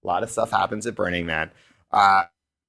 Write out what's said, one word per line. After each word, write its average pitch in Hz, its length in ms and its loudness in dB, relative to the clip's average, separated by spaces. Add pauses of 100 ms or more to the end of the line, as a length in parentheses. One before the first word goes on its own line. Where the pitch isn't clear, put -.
a - 40 -10
lot 90 160 0
of 113 80 -6
stuff 113 220 -2
happens 107 340 -2
at 117 80 -6
Burning 87 320 -2
Man. 80 240 -4 (420)
Uh, 98 300 6 (460)